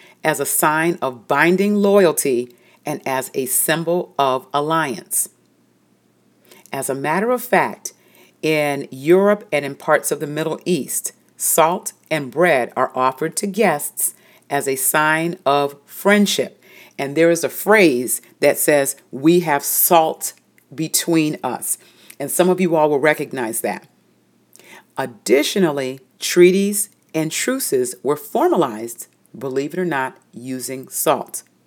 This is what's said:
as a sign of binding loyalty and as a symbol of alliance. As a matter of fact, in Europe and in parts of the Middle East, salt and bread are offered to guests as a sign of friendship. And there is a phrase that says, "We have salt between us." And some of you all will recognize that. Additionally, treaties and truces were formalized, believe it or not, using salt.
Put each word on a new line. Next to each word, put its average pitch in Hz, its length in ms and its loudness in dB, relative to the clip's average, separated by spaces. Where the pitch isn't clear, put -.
as 156 160 0
a 143 80 -2
sign 160 560 0
of 127 240 -6
binding 180 480 2
loyalty 170 800 2
and 147 180 -8
as 131 300 -4
a 135 120 -4
symbol 165 680 -2
of 131 380 0
alliance. 147 760 -2
As 135 160 -6
a 139 60 0
matter 160 380 -2
of 247 100 -2
fact, 156 500 -2
in 147 520 -2
Europe 190 580 4
and 143 140 0
in 139 100 -6
parts - 380 0
of 151 80 -6
the 156 80 -6
Middle 156 360 -6
East, - 480 -4
salt 170 560 0
and 143 200 -4
bread 139 460 0
are 127 180 0
offered 131 440 -2
to 208 100 -6
guests 180 680 -2
as 135 200 -4
a 135 80 -2
sign 156 680 0
of 143 400 0
friendship. 196 800 0
And 139 200 -6
there 165 160 6
is 165 100 0
a 135 60 -2
phrase 160 720 2
that 139 200 2
says, 143 360 2
"We 160 300 4
have 151 240 -2
salt - 680 2
between 156 680 -2
us." - 360 -6
And 143 100 -8
some 180 180 2
of 180 120 2
you 170 160 0
all 151 140 4
will 143 100 0
recognize 135 640 -2
that. - 260 -6
Additionally, 151 1040 0
treaties 196 720 4
and 160 180 -2
truces 143 680 -2
were 147 140 0
formalized, 147 880 -2
believe 139 380 -6
it 165 40 -8
or 185 60 -2
not, 135 320 -4
using 127 560 -10
salt. - 540 -2